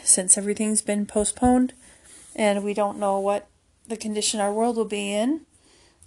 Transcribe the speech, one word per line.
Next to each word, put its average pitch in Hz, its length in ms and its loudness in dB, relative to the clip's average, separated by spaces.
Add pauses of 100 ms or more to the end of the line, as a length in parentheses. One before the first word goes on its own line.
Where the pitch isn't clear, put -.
since - 340 4
everything's 208 460 -2
been 208 240 -2
postponed 247 640 2 (640)
and 202 280 2
we 208 100 -2
don't 202 240 -2
know 196 220 0
what 202 260 -2 (400)
the 220 100 -8
condition 214 440 -4
our 202 120 0
world 226 240 0
will 226 80 0
be 202 280 -4
in 247 300 0 (640)